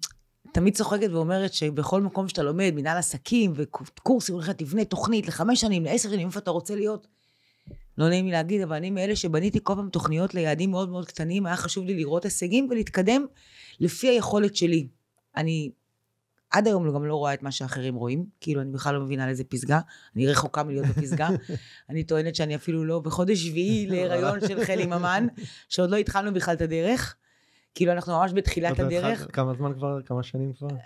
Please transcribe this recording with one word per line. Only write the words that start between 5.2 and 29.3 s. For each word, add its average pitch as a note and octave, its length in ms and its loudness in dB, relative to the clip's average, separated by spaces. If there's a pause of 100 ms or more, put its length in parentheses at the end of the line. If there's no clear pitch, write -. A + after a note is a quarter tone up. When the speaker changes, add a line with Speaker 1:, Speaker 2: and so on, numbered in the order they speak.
Speaker 1:
לחמש G3 340 2
שנים, G3 220 2
לעשר A3 260 0
שנים, F#3+ 180 0
איפה F#3 120 -6
אתה F#3 120 -2
רוצה E3+ 240 -2
להיות? G#3 320 -4 (880)
לא D#3 120 4
נעים F#3 160 2
לי F#3 60 0
להגיד, E3+ 300 0
אבל D#3+ 140 -2
אני E3+ 140 -4
מאלה G3 260 0
שבניתי F#3 480 2
כל F#3+ 120 0
פעם G3+ 140 -4
תוכניות E3+ 440 0
ליעדים E3 380 0
מאוד F#3 180 0
מאוד F3+ 180 -6
קטנים, F3 380 -2
היה F3 120 -2
חשוב F3+ 280 -4
לי F#3+ 80 -2
לראות D#3+ 300 0
הישגים G#3 460 0
ולהתקדם A3+ 560 2 (540)
לפי - 280 0
היכולת G#3 480 4
שלי. E3 320 2 (500)
אני D#3 340 0 (800)
עד G#3 160 4
היום F3 260 2
גם C#3+ 120 0
לא D3+ 100 -2
רואה C#3+ 180 0
את C3+ 100 -8
מה C#3 80 -6
שאחרים C3 440 -4
רואים, B2 300 -2 (160)
כאילו, D3 200 -2
אני C3+ 100 -6
בכלל C#3+ 240 -2
לא C#3 60 -2
מבינה C3+ 220 -4
על C3 60 -2
איזה C3 140 -4
פסגה, C3 360 0 (360)
אני B2 120 2
רחוקה D3 360 2
מלהיות C#3+ 220 -2
בפסגה. D3+ 440 0 (300)
Speaker 2:
<laughs> - 300 -20
Speaker 1:
אני D#3+ 140 -2
טוענת D#3+ 320 0
שאני D3+ 200 -2
אפילו D#3+ 300 -2
לא E3 140 0
בחודש F3+ 380 0
שביעי F3+ 500 0
Speaker 2:
<laughs> - 20 -2
Speaker 1:
להיריון F3+ 580 0
של G3 180 0
חלי F#3 200 0
ממן, F3+ 420 0 (420)
שעוד F3+ 200 2
לא G3 60 2
התחלנו G#3 380 0
בכלל F3 220 0
את D#3 60 -2
הדרך, E3 540 0 (600)
כאילו, F3 160 4
אנחנו F3 220 -2
ממש F3+ 200 4
בתחילת E3+ 460 0
Speaker 2:
עוד - 0 -
לא - 60 2
Speaker 1:
הדרך. E3+ 340 0
Speaker 2:
התחלת, - 120 -12